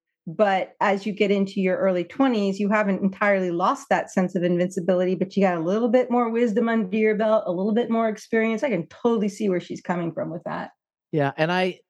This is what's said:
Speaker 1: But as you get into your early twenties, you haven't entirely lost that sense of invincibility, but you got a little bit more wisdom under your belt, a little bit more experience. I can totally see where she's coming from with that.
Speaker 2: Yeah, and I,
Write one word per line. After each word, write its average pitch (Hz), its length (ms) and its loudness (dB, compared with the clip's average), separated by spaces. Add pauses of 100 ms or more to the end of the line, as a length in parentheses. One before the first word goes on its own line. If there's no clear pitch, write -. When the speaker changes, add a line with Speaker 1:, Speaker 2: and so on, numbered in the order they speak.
(280)
Speaker 1:
But 190 540 0
as 196 240 0
you 214 80 -4
get 208 160 0
into 196 320 0
your 185 160 2
early 180 260 2
twenties, 202 560 0
you 202 100 0
haven't 202 340 2
entirely 190 480 0
lost 208 380 -2
that 175 220 0
sense 185 220 0
of 175 100 0
invincibility, 180 720 0
but 185 220 -4
you 196 80 2
got 180 140 2
a 160 40 -4
little 214 280 0
bit 247 200 2
more 240 200 2
wisdom 233 380 0
under 214 300 0
your 214 180 2
belt, 214 300 2
a 180 60 -4
little 190 220 -2
bit 233 180 0
more 226 180 0
experience. 220 540 -2
I 294 60 -2
can 175 180 -2
totally 220 420 0
see 202 200 -2
where 180 100 0
she's 175 220 -10
coming 175 320 -4
from 160 180 -6
with 165 140 -10
that. - 260 -8 (400)
Speaker 2:
Yeah, 139 260 0
and 160 140 2
I, 185 280 -2 (100)